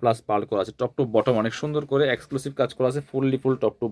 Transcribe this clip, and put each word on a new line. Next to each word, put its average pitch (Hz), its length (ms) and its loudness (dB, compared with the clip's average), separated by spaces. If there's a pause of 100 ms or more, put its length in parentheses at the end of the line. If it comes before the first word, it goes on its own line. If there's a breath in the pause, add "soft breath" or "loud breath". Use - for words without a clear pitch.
প্লাস 113 160 2 (100)
পার্ল 104 220 0
করা 101 140 2
আছে, 107 160 -8
top 123 180 -2
to 147 40 2 (120)
bottom 117 280 4
অনেক 113 180 -2
সুন্দর 151 220 -4 (100)
করে 139 120 4 (100)
এক্সক্লুসিভ 135 460 -6
কাজ 127 160 0
করা 127 160 2
আছে, 143 80 -6 (100)
ফুললি 135 320 0
ফুল 131 200 2
top 104 180 2
to 117 120 0